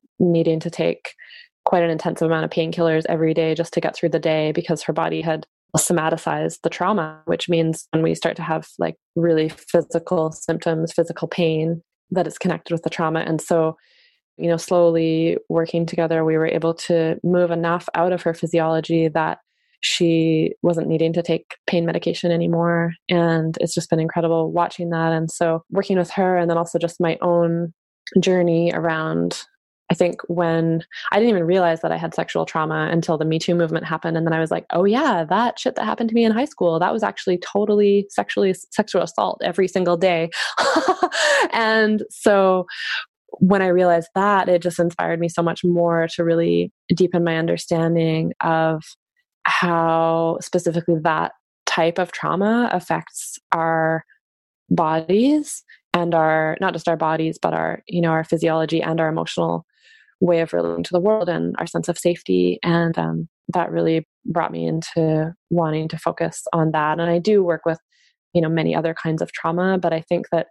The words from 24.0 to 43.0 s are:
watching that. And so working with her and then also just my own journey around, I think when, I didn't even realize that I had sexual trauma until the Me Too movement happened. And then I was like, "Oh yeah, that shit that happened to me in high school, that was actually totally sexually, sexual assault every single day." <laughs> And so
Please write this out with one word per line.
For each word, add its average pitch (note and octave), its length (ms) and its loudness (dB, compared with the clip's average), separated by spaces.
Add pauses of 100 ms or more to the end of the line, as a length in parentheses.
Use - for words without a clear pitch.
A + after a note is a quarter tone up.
watching E3+ 380 -2
that. E3 240 0
And D#3+ 180 -2
so E3 380 -2
working G3 280 0
with F3 140 0
her F#3 260 2
and E3+ 120 0
then E3+ 80 0
also E3+ 200 -2
just E3 220 -4
my E3 220 0
own E3+ 520 2 (460)
journey F3 540 4
around, D#3+ 720 -2 (440)
I - 40 0
think F3 340 0
when, E3 560 0 (300)
I - 20 2
didn't A3 140 4
even F#3 160 2
realize E3+ 340 2
that E3 140 -2
I E3 40 -4
had E3 160 -6
sexual E3 320 -2
trauma D#3 460 -2
until E3+ 260 0
the D3+ 60 0
Me D#3+ 160 0
Too E3+ 160 0
movement E3 300 0
happened. E3 320 -4
And E3 100 0
then E3 60 0
I D#3+ 80 0
was D#3+ 100 -2
like, E3+ 200 -4
"Oh E3+ 120 2
yeah, G#3+ 400 2
that G3 340 0
shit - 180 -2
that - 100 -2
happened A3+ 240 -2
to A3 60 0
me A#3 100 4
in A3 80 4
high A#3 100 0
school, F3 360 0
that F3+ 120 0
was A3 100 -2
actually G3 360 -2
totally G3+ 720 2
sexually, G3+ 440 0 (180)
sexual G3+ 300 2
assault F#3 420 -2
every F#3 260 0
single F3+ 260 0
day." E3+ 340 0 (300)
<laughs> C5 920 2
And A3 560 2
so F#3+ 560 2 (640)